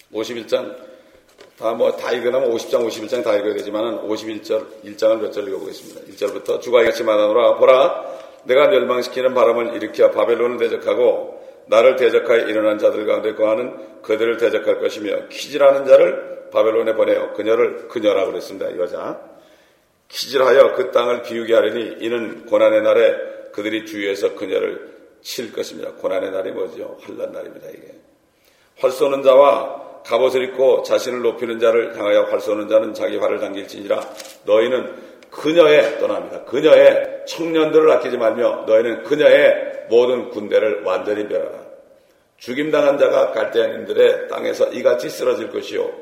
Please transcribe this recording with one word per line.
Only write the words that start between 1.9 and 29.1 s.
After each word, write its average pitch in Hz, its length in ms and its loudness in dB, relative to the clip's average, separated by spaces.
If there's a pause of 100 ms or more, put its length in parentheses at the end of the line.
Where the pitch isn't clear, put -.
다 - 160 -6
읽으려면 123 380 0
오십 113 200 -4
장, 123 140 0
오십일 107 240 -6
장 120 140 -4
다 107 140 0
읽어야 104 180 -4
되지만은 104 460 -6
오십일 107 420 -8
절, - 240 -6 (160)
일 101 140 -18
장을 110 220 2
몇 - 140 -6
절 101 160 -8
읽어보겠습니다. - 600 -12
일 - 80 -20
절부터, - 440 -6
"주가 120 220 2
이같이 113 220 0
말하노라. 110 520 4
보라, 131 580 4 (300)
내가 135 240 4
멸망시키는 123 680 0
바람을 120 400 2
일으켜 107 360 2
바벨론을 117 480 0
대적하고 110 840 0 (240)
나를 123 300 6
대적하여 117 520 2
일어난 107 300 0
자들 107 280 0
가운데 107 280 -2
거하는 110 680 -4
그들을 113 340 -2
대적할 107 440 0
것이며, 104 480 -6
키즈라는 139 580 0
자를 - 640 4
바벨론에 110 440 2
보내어 104 380 0
그녀를," 110 560 -2
그녀라고 101 420 0
그랬습니다. 92 400 -8
이 - 80 -8
여자. 87 420 -8 (880)
"키즈라하여 127 680 2
그 127 160 -2
땅을 120 320 0
비우게 113 320 -4
하리니, 110 460 0
이는 113 460 -8
고난의 107 360 4
날에 110 340 4 (360)
그들이 107 340 -6
주위에서 101 480 -4
그녀를 98 600 -6 (280)
칠 113 300 -12
것입니다." - 400 -12
고난의 95 380 -6
날이 95 220 -6
뭐죠? - 480 -10
환란 - 320 -12
날입니다, - 380 -16
이게. - 240 -20 (840)
"활 131 120 0
쏘는 139 320 -2